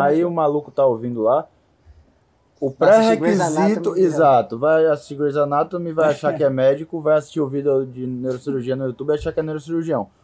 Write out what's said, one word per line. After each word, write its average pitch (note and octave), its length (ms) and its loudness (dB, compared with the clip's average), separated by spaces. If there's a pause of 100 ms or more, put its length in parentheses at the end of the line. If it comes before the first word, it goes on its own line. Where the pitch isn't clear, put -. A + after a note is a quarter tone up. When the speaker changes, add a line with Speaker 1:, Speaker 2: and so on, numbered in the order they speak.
Speaker 1:
aí D3 100 2
Speaker 2:
internet. E3 100 2
Speaker 1:
o F3 100 -2
maluco D3 360 -2
tá C#3 160 0
ouvindo A#2+ 360 -2
lá. B2+ 240 2 (1120)
O C#3 100 -2
Speaker 3:
Vai D#3+ 180 0
assistir A3 320 6
Grey's G3 180 2
Speaker 1:
pré-requisito, F#3 520 0
Speaker 3:
Anatomy, F3 100 -2
né? F#3 60 4
Speaker 1:
exato, C#3 520 2
vai D#3+ 280 4
assistir D3 280 -2
Grey's C#3+ 220 -2
Anatomy, D#3+ 560 -2
vai D#3 160 2
achar C#3+ 260 -2
Speaker 2:
<laughs> - 20 -8
Speaker 1:
que D3+ 60 -2
é C#3 80 2
médico, C#3 500 0
vai D3+ 160 2
assistir D3+ 240 -4
o C#3+ 60 0
vídeo C3+ 400 0
de B2+ 180 -12
neurocirurgia B2+ 720 -6
no C3+ 120 -4
YouTube C3+ 240 -6
e D3+ 40 2
achar D#3 180 -4
que - 60 -4
é D#3+ 60 -2
neurocirurgião. D#3 640 -4 (160)